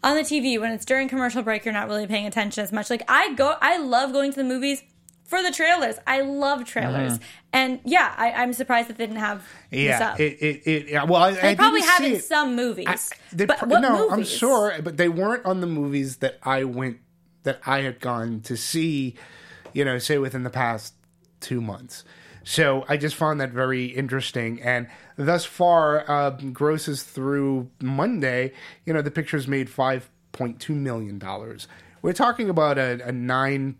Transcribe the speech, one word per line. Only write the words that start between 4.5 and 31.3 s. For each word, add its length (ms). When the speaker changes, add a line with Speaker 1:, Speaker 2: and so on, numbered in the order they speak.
Speaker 1:
for 180
the 80
trailers. 460
I 140
love 440
trailers. 500
Speaker 2:
Mm-hmm. 80
Speaker 1:
And, 320
yeah, 320
I, 160
I'm 200
surprised 360
that 80
they 100
didn't 120
have 260
Speaker 2:
Yeah, 260
Speaker 1:
this 20
up. 200
Speaker 2:
it, 200
it, 300
it, 180
yeah, 160
well, 200
I, 80
Speaker 1:
They 180
Speaker 2:
I 60
Speaker 1:
probably 240
Speaker 2:
didn't 100
Speaker 1:
have 80
Speaker 2:
see 80
Speaker 1:
in 60
Speaker 2:
it. 120
Speaker 1:
some 320
movies, 300
Speaker 2:
I, 100
they 140
Speaker 1:
but 120
Speaker 2:
pro-, 100
Speaker 1:
what 120
Speaker 2:
no, 280
I'm 120
Speaker 1:
movies? 100
Speaker 2:
sure, 420
but 140
they 100
weren't 360
on 160
the 60
movies 520
that 260
I 180
went, 360
that 240
I 140
had 200
gone 420
to 140
see, 600
you 120
know, 140
say 200
within 260
the 60
past 440
two 200
months. 440
So 440
I 80
just 200
found 260
that 80
very 360
interesting. 760
And 240
thus 280
far, 680
uh, 200
grosses 720
through 680
Monday, 720
you 80
know, 80
the 80
picture's 360
made 220
five 400
point 260
two 160
million 440
dollars. 500